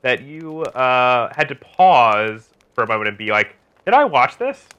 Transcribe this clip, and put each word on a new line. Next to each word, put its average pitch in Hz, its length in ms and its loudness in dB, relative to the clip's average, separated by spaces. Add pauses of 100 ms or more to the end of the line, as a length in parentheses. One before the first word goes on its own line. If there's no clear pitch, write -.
that 123 200 -2
you, 156 400 -14
uh, 127 720 0
had 147 140 -2
to - 80 -12
pause 113 920 2 (260)
for 117 100 -2
a - 20 -4
moment 107 220 -2
and 101 100 -8
be 107 140 -6
like, 107 240 -2 (280)
"Did 208 100 0
I 285 100 4
watch 143 340 0
this?" 262 300 -10 (100)